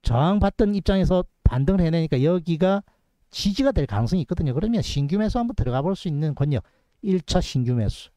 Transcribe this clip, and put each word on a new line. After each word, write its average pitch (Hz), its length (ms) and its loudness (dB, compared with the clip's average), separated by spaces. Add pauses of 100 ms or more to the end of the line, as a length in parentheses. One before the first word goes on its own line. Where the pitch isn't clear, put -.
저항받던 196 720 2
입장에서 185 480 2 (200)
반등을 143 380 4
해내니까 160 420 2
여기가 180 600 0 (480)
지지가 262 400 0
될 156 140 0
가능성이 117 380 0
있거든요. 160 300 -2
그러면 208 280 0
신규 143 360 -2
매수 214 220 0
한번 240 160 -4
들어가 127 260 -2
볼 185 140 -2
수 - 120 -10
있는 151 280 -2
권역, 143 280 -2 (380)
일 185 200 -2
차 - 200 -2
신규 123 340 -2
매수. 107 420 -4